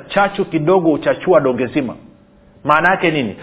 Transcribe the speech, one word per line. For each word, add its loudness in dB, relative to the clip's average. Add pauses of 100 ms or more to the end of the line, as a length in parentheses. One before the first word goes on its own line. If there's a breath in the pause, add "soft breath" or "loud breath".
"Chachu -2
kidogo 0
huchachua 0
donge 0
zima." -4 (720)
Maana 2
yake 0
nini? -2